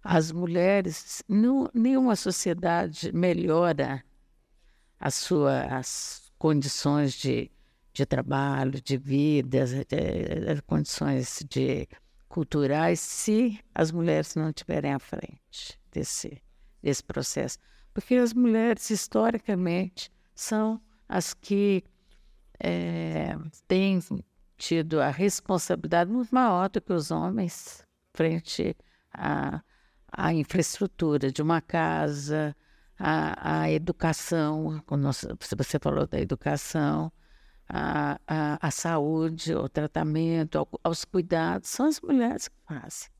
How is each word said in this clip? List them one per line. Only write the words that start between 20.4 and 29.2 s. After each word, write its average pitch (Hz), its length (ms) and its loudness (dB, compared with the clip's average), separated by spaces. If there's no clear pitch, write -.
as 185 240 -2
que, 202 500 2
eh, 165 760 -2
têm 190 320 4
tido 160 460 0
a 135 80 4
responsabilidade 175 1000 0
muito 247 220 -2
maior 196 360 4
do 196 100 -2
que - 140 -4
os 156 160 -2
homens 175 720 -4
frente - 640 -2
à, 147 520 -4